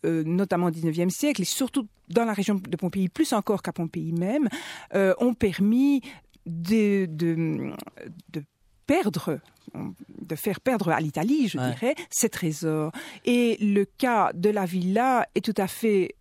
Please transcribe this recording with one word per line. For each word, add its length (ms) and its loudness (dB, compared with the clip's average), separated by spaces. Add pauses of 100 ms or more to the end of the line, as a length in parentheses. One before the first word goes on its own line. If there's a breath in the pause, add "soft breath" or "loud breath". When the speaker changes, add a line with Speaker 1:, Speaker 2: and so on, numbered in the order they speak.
Speaker 1:
euh, 200 0
notamment 420 0
au 40 2
dix-neuvième 380 0
siècle, 320 0
et 60 0
surtout 420 -2 (220)
dans 160 2
la 80 -2
région 220 0
de 200 -4
Pompéi, 320 -2
plus 240 0
encore 300 0
qu'à 100 -4
Pompéi 400 -4
même, 380 0 (440 loud breath)
euh, 260 4
ont 120 2
permis 680 2 (420 loud breath)
de, 640 2
de, 640 -2 (560)
de 160 -10 (420)
perdre, 540 0 (340)
de 600 -12
faire 240 -4
perdre 300 0
à 100 2
l'Italie, 480 0
je 80 -4
Speaker 2:
Ouais. 140 0
Speaker 1:
dirais, 240 0 (160 loud breath)
ses 180 0
trésors. 640 -2 (320 loud breath)
Et 320 2
le 300 2
cas 480 2
de 160 2
la 160 0
villa 680 2
est 100 0
tout 120 -2
à 100 0
fait 540 0